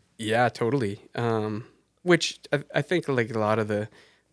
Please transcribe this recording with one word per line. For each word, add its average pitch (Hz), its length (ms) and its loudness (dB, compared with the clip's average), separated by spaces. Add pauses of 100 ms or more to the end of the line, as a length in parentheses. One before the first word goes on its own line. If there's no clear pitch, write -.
(180)
Yeah, 113 320 2
totally. 113 500 -2 (140)
Um, 110 520 -2 (360)
which 175 380 2 (120)
I, 147 100 0 (120)
I 147 80 2
think, 170 260 -2
like, 117 260 0
a 113 40 0
lot 107 200 2
of 107 100 0
the, 107 200 -2 (440)